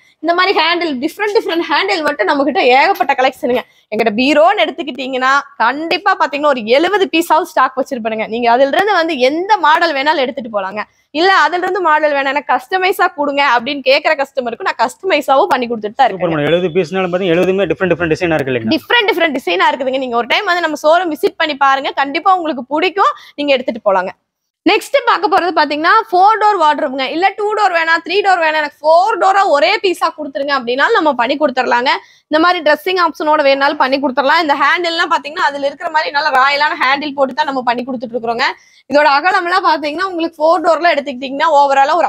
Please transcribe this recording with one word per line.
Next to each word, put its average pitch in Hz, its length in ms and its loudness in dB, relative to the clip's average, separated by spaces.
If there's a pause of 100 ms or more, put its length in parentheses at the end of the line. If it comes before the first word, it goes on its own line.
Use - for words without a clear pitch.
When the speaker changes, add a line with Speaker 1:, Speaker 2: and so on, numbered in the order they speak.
(220)
Speaker 1:
இந்த 339 120 0
மாதிரி 370 220 2
handle, 330 420 0
different 403 380 -4
different 339 300 -2
handle 330 360 -2
மட்டும் 294 280 -2
நம்ம 285 140 0
கிட்ட 302 180 0 (100)
ஏகப்பட்ட 285 420 2
கலெக்ஷனுங்க. 254 500 -2 (280)
எங்கிட்ட 220 220 2
பீரோன்னு 311 480 2
எடுத்துக்கிட்டீங்கன்னா, 262 680 -4 (280)
கண்டிப்பா 320 580 0
பாத்தீங்கன்னா, 294 360 0
ஒரு 254 160 -2
எழுபது 359 400 2
பீஸாவது 330 420 0
stock 262 280 0
வச்சிருப்பேனுங்க. 220 500 -6
நீங்க 233 220 -4
அதுல 269 260 4
இருந்து 403 160 2
வந்து 330 280 0
எந்த 339 360 2
model 330 380 2
வேணாலும் 285 300 0
எடுத்துட்டு 247 260 -6
போலாங்க. 202 320 -6 (320)
இல்ல, 339 240 2
அதுல 320 240 0
இருந்து 370 180 -2
model 302 340 2
வேணாம், 269 200 -2
எனக்கு 285 180 -2
கஸ்டமைஸா 370 640 0
கொடுங்க 285 360 -2
அப்படின்னு 247 340 -2
கேக்குற 294 320 2
கஸ்டமருக்கு 269 520 -6
நான் - 120 -4
கஸ்டமைஸாவும் 311 720 0
பண்ணி 254 140 -2
கொடுத்துட்டு 220 320 -6
தான் 254 100 4
Speaker 2:
சூப்பர் 190 140 -6
Speaker 1:
இருக்கேன். 170 120 -2
Speaker 2:
madam. 147 140 0
எழுபது 175 240 0
பீஸ்னாலும் 180 400 -2
பாத்தீங்கன்னா, 180 240 0
எழுபதுமே 185 320 0
different 175 260 -2
different 160 200 0
டிசைனா 165 220 0
இருக்கு 131 160 -2
இல்லைங்களா? 117 220 -2
Speaker 1:
Different 453 360 0
different 330 280 -2
டிசைனா 359 300 0
இருக்குதுங்க. 269 360 -2
நீங்க 240 120 -4
ஒரு 233 160 -2
time 381 180 0
வந்து 349 160 0
நம்ம 302 140 -6
showroom 330 340 2
visit - 260 -2
பண்ணி 302 180 -2
பாருங்க, 277 360 0
கண்டிப்பா 302 400 0
உங்களுக்கு 302 340 -4
பிடிக்கும், 370 460 0 (200)
நீங்க 285 180 -2
எடுத்துட்டு 247 300 -2
போலாங்க. 190 300 0 (540)
Next 415 360 0
பார்க்க 403 280 0
போறது 349 220 2
பாத்தீங்கன்னா, 311 400 0 (120)
four 392 340 4
door 415 200 2
வார்ட்ரோப்ங்க. 294 520 0
இல்ல, 330 240 0
two 415 200 -4
door 403 180 0
வேணாம், 330 300 0
three 339 200 -4
door 370 200 2
வேணாம், 311 180 0
எனக்கு 294 180 -6
four 349 400 2
டோரா 392 300 2
ஒரே 302 280 2
பீஸா 359 340 -2
கொடுத்துருங்க 285 440 -6
அப்படின்னாலும் 269 440 0
நம்ம 311 160 2
பண்ணி 247 220 -2
கொடுத்துடலாங்க. 254 540 0 (340)
இந்த 302 160 0
மாதிரி 359 200 2
dressing 302 420 0
ஆப்ஷனோட 302 400 0
வேணாலும் 277 380 2
பண்ணி 269 180 0
கொடுத்துடலாம். 285 440 0
இந்த 294 140 0
ஹேண்டில்லாம் 330 560 0
பாத்தீங்கன்னா, 311 340 -2
அதுல 285 200 -2
இருக்கிற 320 240 -6
மாதிரி 311 200 -2
நல்ல 294 200 -2
ராயலான 285 480 2
handle 285 360 -2
போட்டு 269 200 -2
தான் 302 160 -2
நம்ம 262 120 -4
பண்ணி 240 220 -4
கொடுத்துட்டு 240 320 -8
இருக்கிறோங்க. 233 300 -2 (440)
இதோட 294 200 4
அகலம்லாம் 359 560 2
பாத்தீங்கன்னா, 311 400 -2
உங்களுக்கு 330 320 -6
four 320 260 2
டோர்ல 320 260 2
எடுத்துக்கிட்டீங்கன்னா, 277 640 -2
overall-ஆ 277 420 4
ஒரு 285 120 2